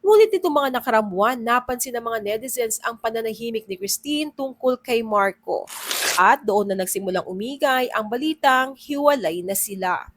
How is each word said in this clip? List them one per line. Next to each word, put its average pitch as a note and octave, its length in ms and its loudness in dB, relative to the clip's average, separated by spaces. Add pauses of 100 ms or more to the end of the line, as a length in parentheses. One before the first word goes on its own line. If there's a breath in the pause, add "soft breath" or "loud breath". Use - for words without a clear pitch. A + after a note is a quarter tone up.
Ngunit G#4+ 320 6
nitong F4+ 160 0
mga C#4 240 2
nakaraang A3 320 2
buwan, G#3 320 0
napansin B3 560 -2
ng A#3 80 -6
mga A3+ 160 -4
netizens A3+ 640 -4
ang A3+ 160 -6
pananahimik A3+ 720 -4
ni F#3 80 -8
Christine D4 560 -4
tungkol B3+ 480 -2
kay A#3 160 0
Marco. G3+ 640 0 (560)
At A#3+ 240 6
doon G3+ 320 2
na F#3+ 80 -2
nagsimulang F#3 400 -2
umigay B3+ 640 -2
ang G#3+ 240 -4
balitang C4 640 2
hiwalay C#4 640 0
na F#3 160 -4
sila. F#3 600 -4